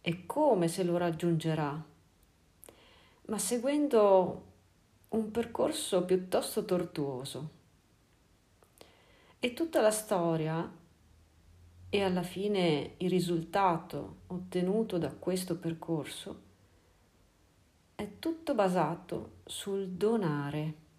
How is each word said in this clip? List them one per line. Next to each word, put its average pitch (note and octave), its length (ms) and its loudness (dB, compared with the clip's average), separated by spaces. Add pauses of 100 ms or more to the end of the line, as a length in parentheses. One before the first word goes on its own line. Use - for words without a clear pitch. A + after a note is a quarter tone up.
e - 240 -6
come B3 420 4
se E3+ 160 -2
lo E3+ 140 0
raggiungerà, D#3+ 880 -2 (1400)
ma G#3+ 120 -4
seguendo A3+ 1080 4 (640)
un A3 200 -2
percorso A3+ 760 0
piuttosto F#3 600 0
tortuoso. C#3+ 880 -4 (1900)
E B3 160 -4
tutta E4 260 0
la G#3+ 100 6
storia E3+ 880 0 (1080)
e G3+ 140 0
alla F3+ 200 0
fine F3+ 760 0
il F3+ 120 0
risultato E3+ 1080 0 (100)
ottenuto F#3 680 -2
da D3+ 120 -2
questo F3+ 460 -4
percorso E3 920 -6 (1500)
è G#3 220 -8
tutto D#4+ 360 -2
basato F3+ 880 0
sul G3 440 -6
donare. D#3 840 0 (240)